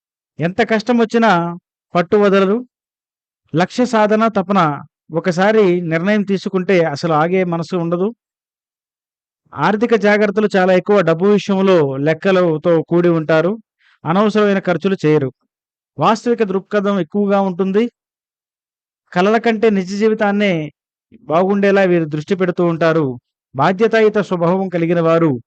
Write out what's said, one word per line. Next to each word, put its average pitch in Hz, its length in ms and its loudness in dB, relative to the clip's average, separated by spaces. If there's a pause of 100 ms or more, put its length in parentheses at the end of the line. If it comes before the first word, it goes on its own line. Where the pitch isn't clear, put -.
(400)
ఎంత 175 220 -4
కష్టం 220 360 0
వచ్చినా 226 340 2 (640)
పట్టు 175 240 0
వదలరు. 196 400 2 (960)
లక్ష్య 185 320 0
సాధన, 214 420 2
తపన, 196 320 0 (520)
ఒకసారి 185 520 0 (180)
నిర్ణయం 180 420 -2
తీసుకుంటే 190 520 -2 (100)
అసలు 160 280 -4
ఆగే 175 300 0
మనసు 170 320 -4
ఉండదు. 175 320 -2 (1500)
ఆర్థిక 208 420 0
జాగ్రత్తలు 208 520 0
చాలా 185 260 2
ఎక్కువ, 185 280 2
డబ్బు 165 240 0
విషయంలో 196 520 2 (200)
లెక్కలతో 160 760 0 (100)
కూడి 175 260 0
ఉంటారు, 160 420 0 (520)
అనవసరమైన 202 560 0
ఖర్చులు 180 380 -2
చేయరు. 151 320 0 (680)
వాస్తవిక 214 460 0
దృక్పథం 196 560 -2
ఎక్కువగా 202 420 -2
ఉంటుంది. 190 420 -2 (1300)
కలల 202 240 2
కంటే 226 320 0
నిజ 190 240 -2
జీవితాన్నే 208 600 0 (720)
బాగుండేలా 196 560 2
వీరు 175 220 2
దృష్టి 151 300 -4
పెడుతూ 180 300 -2
ఉంటారు. 165 400 0 (500)
బాధ్యతాయుత 208 640 2
స్వభావం 185 500 -2
కలిగిన 170 320 0
వారు. 165 300 2 (160)